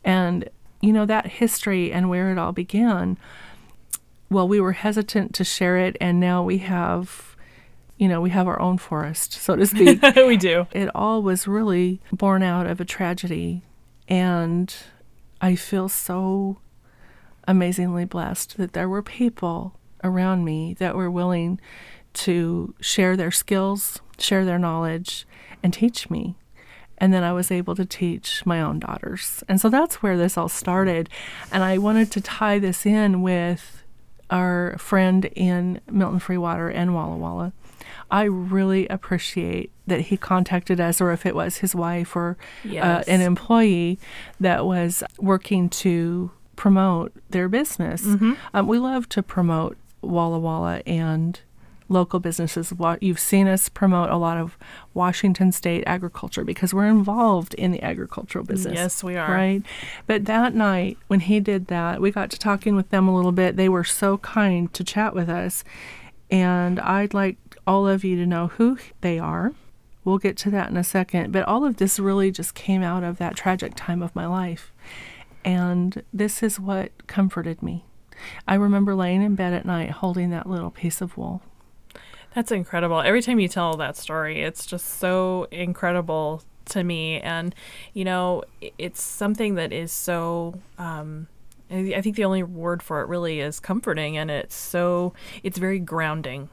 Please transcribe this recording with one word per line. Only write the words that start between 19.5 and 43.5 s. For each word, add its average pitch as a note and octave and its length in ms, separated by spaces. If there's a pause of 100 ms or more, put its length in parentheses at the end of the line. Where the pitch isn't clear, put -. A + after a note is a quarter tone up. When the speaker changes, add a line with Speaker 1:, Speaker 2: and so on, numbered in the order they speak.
Speaker 1:
around F#3 420
me D#3+ 300
that F3+ 200
were F3+ 160
willing F3+ 480 (540)
to F3 680
share F#3 380
their F3 140
skills, G3 680 (180)
share F#3+ 280
their F3 140
knowledge, E3 680 (360)
and F3+ 120
teach - 360
me. E3+ 260 (640)
And F#3+ 160
then F3+ 100
I F3 100
was F3+ 180
able F3+ 240
to F#3+ 100
teach - 600
my E3+ 160
own D3+ 180
daughters. - 680
And F#3+ 100
so A3+ 100
that's D4 320
where F#3+ 160
this F3 200
all E3+ 120
started. F3+ 600 (420)
And F#3+ 120
I F#3+ 140
wanted G#3+ 340
to G3 100
tie G#3 380
this F#3 260
in G#3 360
with F3 600 (460)
our F3+ 480
friend F#3 480 (100)
in F3+ 460 (100)
Milton F#3+ 280
Free F3+ 180
Water E3+ 320
and F3 260
Walla E3 220
Walla. F3 340 (580)
I G3+ 140
really F#3+ 640
appreciate F3 840 (160)
that F#3 140
he F#3+ 160
contacted F3+ 640
us, E3+ 220
or F3 100
if E3+ 140
it F3+ 100
was E3+ 220
his F#3+ 180
wife F3 400
or, F3 220 (280)
uh, G#3 40
Speaker 2:
Yes. E3+ 380
Speaker 1:
an F#3 140
employee F3+ 760 (400)